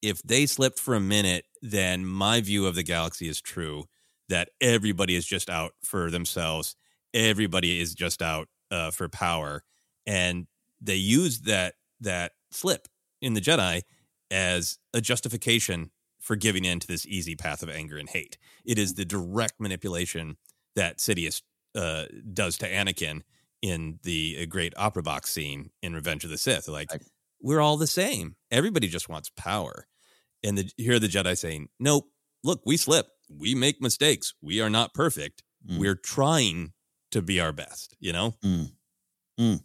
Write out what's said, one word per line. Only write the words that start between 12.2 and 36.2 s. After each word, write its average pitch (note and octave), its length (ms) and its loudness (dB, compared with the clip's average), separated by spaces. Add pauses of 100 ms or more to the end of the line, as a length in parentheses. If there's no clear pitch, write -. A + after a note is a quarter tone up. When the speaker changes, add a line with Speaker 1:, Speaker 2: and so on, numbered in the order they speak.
Speaker 1:
slip - 360 -4 (340)
in B2+ 120 0
the G#2+ 80 2
Jedi F#2 400 2 (480)
as F2+ 480 0 (160)
a A#2 80 2
justification A2+ 920 0 (280)
for - 160 -2
giving G2+ 300 2
in F2+ 140 0
to - 80 -10
this E2+ 180 -4
easy E2 300 -6
path D2+ 280 -6
of E2 60 -8
anger D2+ 280 -10
and D2 120 -12
hate. - 280 -14 (260)
It A#2 140 0
is G2 160 0
the F#2+ 120 -4
direct G2 540 -4
manipulation F2 800 -6 (380)
that F2+ 240 -2
Sidious, F2 420 -2 (320)
uh, D#2+ 320 -2 (280)
does F2+ 260 -2
to G2+ 100 -6
Anakin F2+ 540 -2 (380)
in D#2+ 420 -4
the, D#2+ 380 -2
uh, E2+ 40 -4
great E2+ 320 -4
opera G2+ 260 0
box D2 280 -4
scene C#2+ 400 -6 (100)
in F2 120 -6
Revenge D#2 300 -4
of E2 60 -10
the D#2 80 -6
Sith. A2 300 0
Like, D2+ 240 -8
Speaker 2:
Right. D#2 100 -8 (440)
Speaker 1:
We're D3+ 160 4
all D3+ 160 6
the D#3 100 2
same. C3+ 480 -2 (160)
Everybody D3 360 2
just E2 200 -4
wants D#2 300 -10
power. F#2+ 500 -4 (560)
And G2+ 140 0
the, G2 200 -2
here A#2+ 180 4
are A#2 40 8
the G#2+ 80 2
Jedi F#2 300 2
saying, D#2 320 -6 (100)
"Nope, C#3+ 260 4 (380)
look, D#3+ 220 -2
we C3+ 120 4
slip. D#3 280 4 (240)
We - 260 -2
make C3+ 260 2
mistakes. C3 600 2
We F2+ 200 0
are A2 80 2
not A2+ 240 2
perfect. C3 500 -2 (260)
Speaker 2:
Mm. F2 100 -2
Speaker 1:
We're G2 160 4
trying A2 760 2 (380)